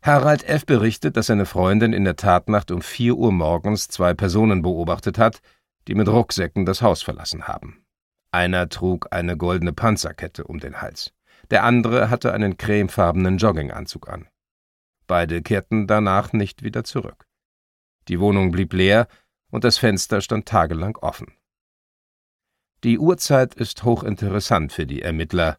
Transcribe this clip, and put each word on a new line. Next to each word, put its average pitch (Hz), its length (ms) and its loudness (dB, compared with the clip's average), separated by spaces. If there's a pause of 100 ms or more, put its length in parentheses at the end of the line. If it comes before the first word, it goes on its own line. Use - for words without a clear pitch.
Harald 147 400 4
F. - 240 -2
berichtet, 113 500 2
dass 110 80 0
seine 101 220 2
Freundin 104 460 2
in 98 100 0
der 92 120 0
Tatnacht 101 540 2
um 87 140 -4
vier 120 320 0
Uhr 113 160 2
morgens 87 560 0
zwei 87 260 0
Personen 98 480 2
beobachtet 85 560 -2
hat, 117 240 2 (460)
die 110 80 -2
mit 101 120 2
Rucksäcken 101 600 0
das 90 160 -2
Haus 98 180 2
verlassen - 460 -10
haben. - 380 -14 (460)
Einer 90 380 0
trug 90 400 -4
eine 87 260 -4
goldene 87 380 -2
Panzerkette - 680 -4
um - 160 -12
den - 200 -14
Hals. - 320 -12 (380)
Der 104 140 2
andere 117 480 2
hatte 123 220 -2
einen 101 240 -2
cremefarbenen 92 800 0
Jogginganzug 85 720 -4
an. - 180 -14 (800)
Beide 85 340 0
kehrten 101 460 -2
danach 104 460 2
nicht 104 280 -2
wieder 110 220 -6
zurück. - 420 -10 (840)
Die 87 120 -4
Wohnung 95 320 4
blieb 90 220 -2
leer 95 340 4 (420)
und 113 140 -6
das 120 160 2
Fenster 101 420 0
stand 110 260 -6
tagelang 82 500 0
offen. - 360 -10 (1500)
Die 117 160 2
Uhrzeit 143 560 2
ist - 280 -8
hochinteressant 104 920 0
für 82 120 -4
die 69 160 -8
Ermittler. 80 580 -2